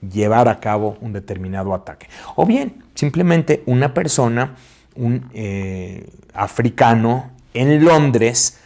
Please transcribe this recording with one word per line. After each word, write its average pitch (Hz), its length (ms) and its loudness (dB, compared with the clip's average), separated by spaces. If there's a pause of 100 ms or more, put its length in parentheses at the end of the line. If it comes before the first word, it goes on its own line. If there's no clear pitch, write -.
llevar 104 480 2
a 107 100 -2
cabo 107 400 -4
un 113 140 -10
determinado 95 600 -8
ataque. - 340 -12 (280)
O 165 100 2
bien, 254 380 -2 (100)
simplemente 160 720 0
una 127 260 2
persona, 131 640 0 (380)
un, 123 380 -4
eh, 95 760 -8 (240)
africano 117 960 0 (220)
en 147 320 4
Londres, 123 800 2